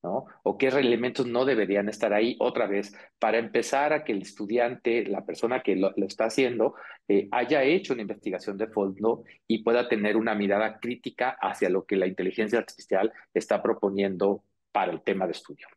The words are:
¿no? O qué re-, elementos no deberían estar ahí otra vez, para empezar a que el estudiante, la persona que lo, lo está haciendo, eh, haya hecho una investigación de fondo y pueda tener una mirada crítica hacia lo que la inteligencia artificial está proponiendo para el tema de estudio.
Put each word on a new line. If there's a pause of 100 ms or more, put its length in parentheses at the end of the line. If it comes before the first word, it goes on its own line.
¿no? (160)
O
qué
re-,
elementos
no
deberían
estar
ahí
otra
vez, (240)
para
empezar
a
que
el
estudiante,
la
persona
que
lo,
lo
está
haciendo, (340)
eh,
haya
hecho
una
investigación
de
fondo (220)
y
pueda
tener
una
mirada
crítica
hacia
lo
que
la
inteligencia
artificial (220)
está
proponiendo (260)
para
el
tema
de
estudio. (100)